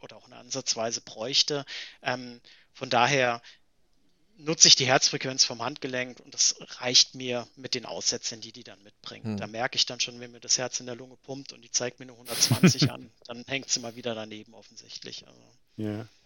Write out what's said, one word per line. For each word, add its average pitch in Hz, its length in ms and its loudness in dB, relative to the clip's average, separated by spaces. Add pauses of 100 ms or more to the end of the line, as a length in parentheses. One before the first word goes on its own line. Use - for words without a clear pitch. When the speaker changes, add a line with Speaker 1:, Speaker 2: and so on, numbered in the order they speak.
Speaker 1:
oder - 160 -16
auch - 80 -20
eine 123 100 -20
Ansatzweise 120 640 -4
bräuchte. 139 640 0 (380)
Ähm, 123 400 -4 (320)
von 131 160 -8
daher 123 500 4 (1040)
nutze 160 240 8
ich - 80 10
die 131 100 2
Herzfrequenz 131 580 4
vom 117 180 -6
Handgelenk 127 580 -4
und 139 140 -20
das - 220 2 (240)
reicht 127 340 4
mir 123 320 -4 (100)
mit 127 180 -8
den 113 120 -6
Aussetzern, 113 540 -4
die 113 120 -14
die 120 120 -18
dann 101 180 -20
mitbringen. 107 420 -16
Speaker 2:
Hm. 107 120 -4
Speaker 1:
Da 98 100 -6
merke 113 300 -4
ich - 100 4
dann 120 140 -8
schon, 120 200 -6
wenn 120 120 -16
mir 120 80 -20
das - 180 0
Herz 127 220 -4
in 127 60 -12
der 123 100 -8
Lunge 127 200 -18
pumpt 135 360 -14
und 120 100 -18
die 120 80 -20
zeigt 123 300 -4
mir 127 60 -16
nur 120 120 -20
hundertzwanzig 123 720 4
Speaker 3:
<laughs> - 0 -
Speaker 1:
an, 127 200 -14 (160)
dann 120 200 -12
hängt's 135 300 -2
immer 117 200 -6
wieder 120 180 -4
daneben 107 400 -12
offensichtlich. - 720 -16
Also. 123 140 -20 (360)
Speaker 3:
Ja. 107 300 -6 (200)